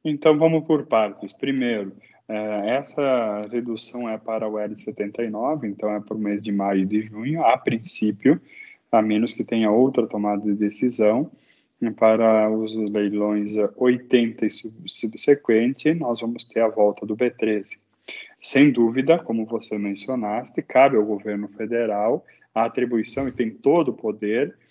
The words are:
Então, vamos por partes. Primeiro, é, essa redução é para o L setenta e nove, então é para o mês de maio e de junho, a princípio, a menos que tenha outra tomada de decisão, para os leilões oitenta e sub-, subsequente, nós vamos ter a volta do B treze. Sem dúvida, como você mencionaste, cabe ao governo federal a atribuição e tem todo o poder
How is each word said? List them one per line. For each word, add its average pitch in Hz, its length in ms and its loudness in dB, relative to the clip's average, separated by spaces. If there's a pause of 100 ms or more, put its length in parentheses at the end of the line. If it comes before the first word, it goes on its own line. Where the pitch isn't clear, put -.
Então, 151 320 2
vamos 160 300 4
por 151 220 0
partes. 104 460 0
Primeiro, 120 640 -4 (320)
é, 107 440 -4
essa 127 800 -2
redução 120 580 -6
é 110 80 -6
para 110 320 -6
o 107 80 -6
L 107 180 -6
setenta 104 480 -8
e 113 60 -4
nove, 123 380 -4
então 104 260 -6
é 107 60 -4
para 107 180 -10
o - 20 -6
mês 104 220 -2
de 110 100 -6
maio 98 300 0
e 95 60 0
de 107 160 -2
junho, 117 400 -6
a 123 120 6
princípio, 113 840 0 (500)
a 113 80 4
menos 107 320 0
que 110 140 -6
tenha 110 240 0
outra 120 380 4
tomada 104 340 -2
de 104 140 0
decisão, 110 760 0 (640)
para 110 540 4
os 110 260 -4
leilões 104 760 -2 (240)
oitenta 123 720 2
e - 20 0
sub-, - 400 -12
subsequente, 123 1040 0
nós 127 260 -4
vamos 117 260 -8
ter - 160 -2
a 113 60 4
volta 104 380 2
do 107 100 -4
B 120 140 0
treze. 107 500 -4 (600)
Sem 139 300 4
dúvida, 123 480 2
como 113 260 -4
você 110 320 -6
mencionaste, 107 840 -6
cabe 135 340 4
ao 107 80 4
governo 104 440 -6
federal 110 760 -2 (300)
a 113 100 2
atribuição 120 600 -2
e 123 40 -6
tem 117 200 -4
todo 147 380 2
o 113 40 -4
poder 107 640 -4 (140)